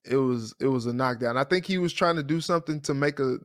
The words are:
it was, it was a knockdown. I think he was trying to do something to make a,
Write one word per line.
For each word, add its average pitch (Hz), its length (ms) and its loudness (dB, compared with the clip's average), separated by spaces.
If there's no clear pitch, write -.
it 123 120 2
was, 123 420 0
it 131 80 2
was 127 180 0
a 120 80 -2
knockdown. 123 440 0
I 135 60 2
think 185 220 0
he 190 140 0
was 175 120 0
trying 170 260 2
to 151 60 -2
do 156 160 0
something 160 420 -2
to 147 120 -2
make 143 260 0
a, 131 240 0